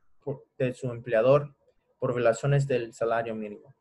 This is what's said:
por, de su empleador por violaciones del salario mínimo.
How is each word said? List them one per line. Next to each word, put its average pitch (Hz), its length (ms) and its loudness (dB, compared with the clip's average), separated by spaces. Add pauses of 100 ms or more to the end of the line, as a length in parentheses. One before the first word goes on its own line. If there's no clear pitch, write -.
(240)
por, 139 220 -10 (140)
de 127 160 -2
su 123 160 -8
empleador 120 640 2 (420)
por 127 160 -2
violaciones 139 540 2
del 120 260 -2
salario 117 400 -2
mínimo. 104 480 -12